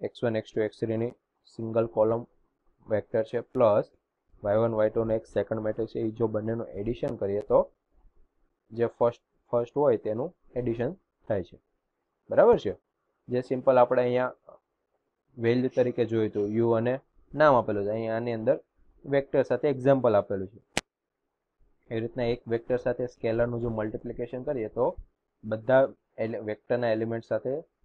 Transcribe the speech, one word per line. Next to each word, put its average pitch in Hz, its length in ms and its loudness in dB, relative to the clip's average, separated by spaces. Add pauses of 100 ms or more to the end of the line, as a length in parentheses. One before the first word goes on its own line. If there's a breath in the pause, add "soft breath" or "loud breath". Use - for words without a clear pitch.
એક્સ - 220 -8
વન, 113 120 -2
એક્સ 110 180 -6
ટુ, 113 80 -2
એક્સ 107 180 -4
થ્રીની 113 320 -4 (340)
single 113 400 -4
column 113 400 0 (640)
vector 110 340 -2
છે, 117 160 -6
plus 110 520 2 (520)
Y 104 120 0
one, 117 160 2
વાય 110 180 2
ટુ 113 140 0
ને 110 120 0
એક 113 100 -6
second - 340 -4
મેટ્રિક્સ 110 320 -4
છે. 120 80 -6
ઈ 113 120 -2
જો 113 160 -2
બંનેનું 110 400 -4
addition 117 480 -6
કરીએ 101 260 -4
તો - 300 2 (1000)
જે 113 140 0
first, 117 360 0 (300)
first 120 260 -2
હોય 139 200 2
તેનું 117 380 -6 (200)
addition 120 380 -4 (340)
થાય 98 160 -2
છે, - 140 -18 (720)
બરાબર 170 280 6
છે? 101 180 -4 (540)
જે 123 120 -2
simple 127 380 2
આપણે 123 220 4
અહીંયા 123 320 0 (1040)
value 123 320 2
તરીકે 123 360 0
જોયું 110 240 0
હતું, 104 200 -2
યુ 113 200 2
અને 117 300 0 (360)
નામ 147 200 6
આપેલું 104 280 0
છે, 101 60 -2
અહીંયા 113 260 -4
આની 120 180 -4
અંદર 113 260 0 (460)
vector 139 380 0
સાથે 127 240 0
example 127 480 2
આપેલું 98 320 0
છે. - 120 -20 (1300)
એ 113 80 -4
રીતના 120 240 -6
એક 117 240 -2
vector 117 300 -2
સાથે 123 300 -4
સ્કેલરનું 120 540 -2
જો 120 80 -2
મલ્ટિપ્લિકેશન 117 760 -6
કરીએ 131 240 -4
તો 131 300 -2 (460)
બધા 113 440 2 (300)
ele-, 113 220 -4
વેક્ટરના 117 480 -4
એલિમેન્ટ 113 380 -2
સાથે 127 360 -4 (240)